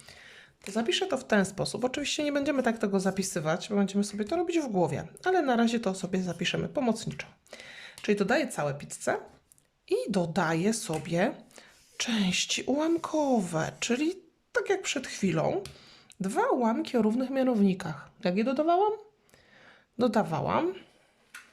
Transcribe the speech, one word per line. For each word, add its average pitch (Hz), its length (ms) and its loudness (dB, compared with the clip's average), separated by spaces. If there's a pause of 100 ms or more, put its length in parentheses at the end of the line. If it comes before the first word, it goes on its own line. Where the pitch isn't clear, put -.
(640)
To 202 60 -12
zapiszę 233 360 0
to 269 100 -2
w - 60 -6
ten 202 220 4
sposób. 208 400 -4
Oczywiście 285 380 -2
nie 294 80 0
będziemy 277 320 0
tak 226 140 0
tego 196 220 2
zapisywać, 185 720 -2
bo 208 60 -2
będziemy 202 280 2
sobie 208 220 -4
to 330 100 -2
robić 339 240 0
w 285 80 -2
głowie, 160 400 0 (160)
ale 370 180 4
na 262 140 2
razie 233 240 2
to 190 160 -2
sobie 185 280 -2
zapiszemy 170 460 -2
pomocniczo. - 580 -2 (760)
Czyli 208 160 2
dodaję 240 300 2
całe 147 260 -4
pizze - 440 -6 (720)
i 370 80 0 (140)
dodaję 170 640 0
sobie 170 600 0 (640)
części 202 640 0
ułamkowe, 277 1160 0
czyli 294 340 0 (380)
tak - 180 0
jak 381 120 2
przed - 260 -4
chwilą, 185 560 0 (560)
dwa 269 300 0
ułamki 262 480 2
o 226 40 4
równych 240 280 2
mianownikaach. 202 800 2 (140)
Jak 180 140 2
je 220 60 2
dodawałam? 339 500 4 (1040)
Dodawałam 214 760 0 (800)